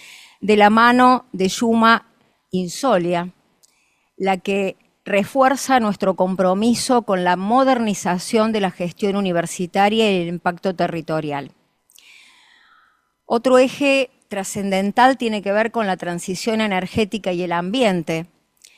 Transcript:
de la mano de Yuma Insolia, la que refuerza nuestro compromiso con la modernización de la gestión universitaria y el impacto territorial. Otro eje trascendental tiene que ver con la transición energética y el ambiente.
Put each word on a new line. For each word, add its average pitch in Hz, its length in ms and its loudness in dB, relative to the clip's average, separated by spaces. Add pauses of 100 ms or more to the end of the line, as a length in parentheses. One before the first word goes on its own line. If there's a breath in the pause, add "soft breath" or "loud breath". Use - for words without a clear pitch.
(400 loud breath)
de 208 160 2
la 208 140 8
mano 240 600 4
de 185 160 -2
Yuma 226 580 2 (440)
Insolia, 180 840 -2 (800)
la 190 220 -2
que 196 380 -4 (280)
refuerza 262 760 2
nuestro 202 380 0
compromiso 196 880 0
con 190 200 -2
la 180 140 2
modernización 220 1120 0
de 220 100 -2
la 190 100 0
gestión 190 440 -4
universitaria 196 960 0
y 185 120 0
el 170 60 -6
impacto 175 460 -6
territorial. 156 800 -6 (1800 soft breath)
Otro 254 280 4
eje 269 500 0 (200)
trascendental 202 920 0
tiene 214 240 -4
que 196 100 -2
ver 220 180 0
con 226 160 -4
la 185 120 -2
transición 180 640 -4
energética 196 680 -4
y 175 120 -4
el 175 100 -4
ambiente. 180 720 -2 (520 soft breath)